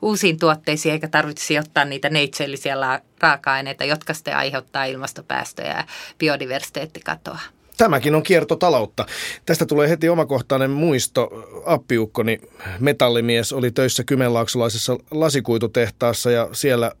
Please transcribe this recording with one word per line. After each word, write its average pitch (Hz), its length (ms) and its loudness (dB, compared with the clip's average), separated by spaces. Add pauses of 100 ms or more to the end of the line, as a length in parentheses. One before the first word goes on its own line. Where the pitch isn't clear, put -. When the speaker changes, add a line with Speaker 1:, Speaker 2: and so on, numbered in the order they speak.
Speaker 1:
uusiin 202 360 2
tuotteisiin, 156 540 0
eikä 156 160 -4
tarvitsisi 151 500 0
ottaa 147 260 0
niitä 139 260 -4
neitseellisiä 139 720 -2
la-, 135 200 -2 (200)
raaka-aineita, 139 640 0
jotka 151 300 -4
sitten 143 220 -6
aiheuttaa 139 480 -4
ilmastopäästöjä - 920 -8
ja - 80 -6 (340)
biodiversiteettikatoa. 143 1200 -6 (380)
Speaker 2:
Tämäkin 147 380 2
on 156 80 4
kiertotaloutta. 156 840 2 (400)
Tästä 160 200 0
tulee 147 220 2
heti 165 200 2
omakohtainen 135 640 2
muisto. 139 600 0 (360)
Appiukkoni 113 720 0 (420)
metallimies 120 720 2
oli 127 180 0
töissä 127 340 0
kymenlaaksolaisessa 117 920 0 (120)
lasikuitutehtaassa 120 1200 0
ja 117 220 2
siellä 120 480 0